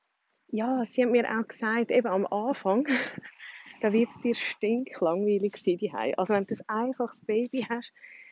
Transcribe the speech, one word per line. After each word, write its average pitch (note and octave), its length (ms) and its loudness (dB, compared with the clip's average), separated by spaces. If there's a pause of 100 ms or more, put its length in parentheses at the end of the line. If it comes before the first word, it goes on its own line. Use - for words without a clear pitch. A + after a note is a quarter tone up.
(480)
ja, A#3+ 380 -2
sie - 180 2
hat A#3+ 80 4
mir A#3+ 180 4
auch A3+ 180 -2
gesagt, A3+ 440 -2
eben A#3+ 160 4
am F#3+ 200 2
Anfang, G#3+ 600 0
<laughs> - 960 -6
da G#3+ 100 2
wird's A3+ 300 2
dir A#3+ 140 2
stinklangweilig G3+ 1200 0
sein F3+ 220 0
zu G#3 120 -2
Hause. A2 260 -2
Also F#3+ 160 2
wenn G3 120 2
du - 100 -4
ein A3 320 -4
einfaches C4 380 -6
Baby A#3 440 -2
hast, A#3 220 -8 (400)